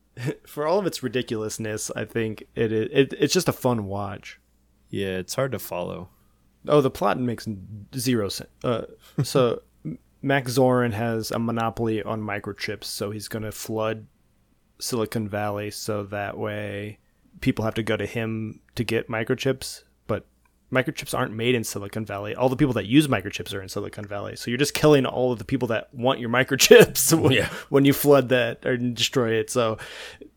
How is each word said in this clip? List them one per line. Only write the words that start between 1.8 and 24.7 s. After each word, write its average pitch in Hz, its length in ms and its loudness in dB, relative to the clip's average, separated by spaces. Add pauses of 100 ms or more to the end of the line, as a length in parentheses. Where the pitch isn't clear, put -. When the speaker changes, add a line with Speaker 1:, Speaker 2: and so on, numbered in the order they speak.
Speaker 1:
I 113 120 -4
think 110 380 -4 (100)
it, 113 180 0
it, 110 460 2
it's 156 160 2
just 175 140 2
a 127 40 -4
fun 117 340 0
watch. 98 540 -10 (480)
Speaker 2:
Yeah, 98 300 -4
it's - 160 -8
hard 135 180 -2
to 101 60 -6
follow. 90 500 -8 (600)
Speaker 1:
Oh, 147 120 6
the - 100 4
plot - 280 0
makes 120 300 -4
n-, 101 380 -12 (100)
zero 113 340 0
sense. - 180 -10 (160)
Uh, 123 180 0 (420)
so 123 360 2 (120)
<laughs> - 120 -20
M-, 156 140 -10 (240)
Max 135 340 0
Zorin 123 360 4
has 113 400 -4
a 113 60 -2
monopoly 113 640 -2
on 107 200 -6
microchips, 104 640 -8
so - 260 -6
he's 107 180 -10
gonna 107 240 -8
flood 110 540 -4 (720)
Silicon 110 500 -4
Valley 104 420 -4
so 104 340 -6
that 101 340 -6
way 104 600 -8 (420)
people 120 240 0
have 110 100 -2
to 113 80 -2
go 107 140 0
to 101 100 -2
him 110 540 -6 (140)
to 123 100 -4
get 113 240 -2
microchips. 123 760 -2 (220)
But 104 200 -4 (460)
microchips 131 440 -2
aren't 123 180 -4
made 117 200 2
in 113 100 0
Silicon 107 400 -8
Valley. 101 300 -8
All 127 140 2
the 127 80 -2
people 135 180 2
that 101 120 -2
use 143 220 6
microchips 104 460 -4
are 98 80 -6
in 95 60 -14
Silicon 104 380 -8
Valley. 101 300 -8
So - 140 -8
you're 120 80 -2
just 143 160 0